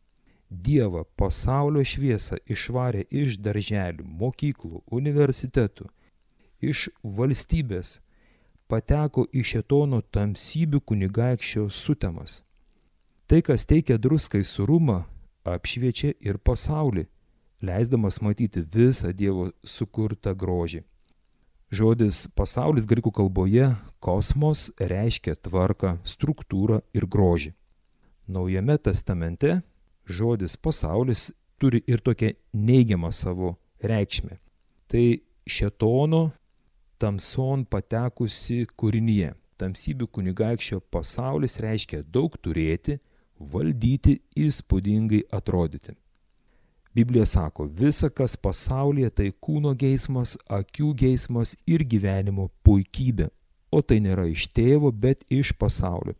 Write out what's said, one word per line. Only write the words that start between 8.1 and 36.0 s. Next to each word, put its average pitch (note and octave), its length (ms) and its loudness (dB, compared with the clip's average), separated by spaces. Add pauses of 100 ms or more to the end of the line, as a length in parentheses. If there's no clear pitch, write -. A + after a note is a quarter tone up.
pateko C#3 580 0
į B2+ 160 -2
šėtono C#3 580 0
tamsybių C#3+ 800 -2
kunigaikščio G#2+ 840 -2
sutemas. - 760 -6 (880)
Tai, D#3+ 120 6
kas - 260 0
teikia D3 300 4
druskai B2 460 0
surumą, A#2 580 2 (400)
apšviečia A2+ 720 -4
ir G2 240 -6
pasaulį, B2+ 680 0 (540)
leisdamas G#2 600 0
matyti G#2 420 -2
visą G#2+ 480 2
Dievo F#2+ 380 0 (120)
sukurtą G#2 760 -4
grožį. F2 480 -4 (880)
Žodis A2 560 2
pasaulis - 600 -2
graikų A2+ 240 2
kalboje G2 640 2 (240)
kosmos D3 760 0
reiškia F#2+ 600 -2
tvarką, F#2 640 0
struktūrą A2 800 -2 (100)
ir F#2+ 180 -2
grožį. E2+ 440 2 (760)
Naujame F#2 500 0
testamente F#2+ 840 0 (460)
žodis G2+ 480 -2
pasaulis A#2 760 -2 (220)
turi B2 300 2
ir A#2+ 160 0
tokią A2+ 320 0 (200)
neigiamą G#2+ 600 4
savo F2+ 460 -4 (200)
reikšmę. G#2 640 -2 (500)
Tai A#2+ 160 4 (360)
šėtono C3 800 2 (800)